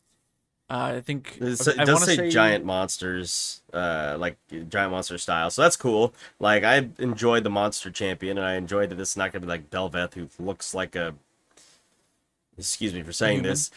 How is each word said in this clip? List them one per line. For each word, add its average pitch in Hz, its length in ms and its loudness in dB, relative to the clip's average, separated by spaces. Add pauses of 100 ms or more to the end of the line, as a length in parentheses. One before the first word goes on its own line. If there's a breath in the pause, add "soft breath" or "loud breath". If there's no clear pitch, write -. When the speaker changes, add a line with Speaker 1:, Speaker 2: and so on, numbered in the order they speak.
(720)
Speaker 1:
Uh, 127 260 -2
I 123 60 -6
think 139 400 -8
Speaker 2:
It 123 160 0
sa-, 143 140 4
Speaker 1:
I 131 100 0
Speaker 2:
it 143 40 4
does - 100 6
Speaker 1:
wanna 175 100 4
Speaker 2:
say 131 100 6
Speaker 1:
say - 140 2
Speaker 2:
giant 110 340 6
monsters, 92 960 -4 (140)
uh, 80 440 -2
like, 87 200 -4 (320)
giant 98 220 0
monster 90 260 -4
style. 85 320 0
So - 100 0
that's 170 160 6
cool. 117 380 2 (260 loud breath)
Like, 104 240 4
I 127 240 4 (100)
enjoyed 117 460 2
the 107 60 -2
monster 101 400 -2
champion, 95 480 -4
and 95 80 -2
I 92 80 0
enjoyed 92 340 -2
that 90 60 -10
this 92 160 -6
is - 80 -6
not 95 140 0
gonna 92 120 -8
be 87 40 -8
like 85 220 -6
Bel'Veth, 90 440 -4
who 85 140 -10 (140)
looks 95 300 -8
like 92 240 -6
a, 85 180 -4 (1400 soft breath)
excuse 90 360 -4
me 87 80 -8
for 80 100 -14
saying 104 260 2
Speaker 1:
Human. 92 120 0
Speaker 2:
this, 147 260 -2